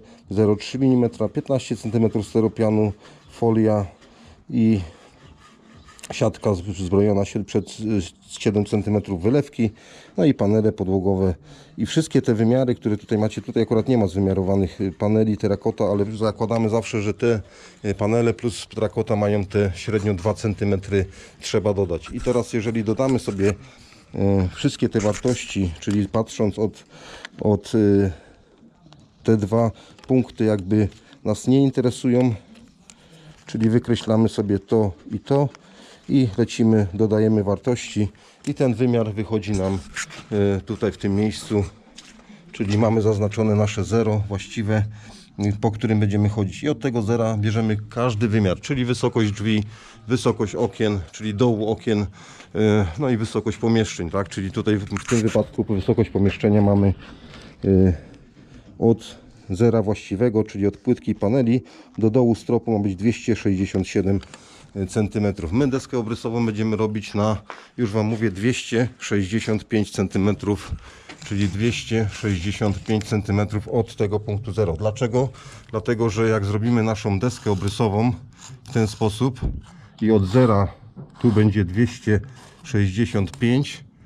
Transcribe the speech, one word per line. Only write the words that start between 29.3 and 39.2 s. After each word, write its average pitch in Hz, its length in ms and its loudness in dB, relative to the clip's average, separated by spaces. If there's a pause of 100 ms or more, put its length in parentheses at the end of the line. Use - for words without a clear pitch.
dwa 107 340 2 (360)
punkty 127 380 0
jakby 104 440 2 (360)
nas 107 220 -2
nie 135 160 4
interesują, 127 720 2 (1120)
czyli 113 240 0
wykreślamy 113 580 2
sobie 101 300 0
to 110 340 0 (180)
i 104 100 -6
to 139 280 2 (600)
i 131 200 2 (100)
lecimy, 110 560 4
dodajemy 107 500 2
wartości 104 640 -2 (380)
i 143 80 -4
ten 131 200 0
wymiar 113 400 0
wychodzi 104 380 -4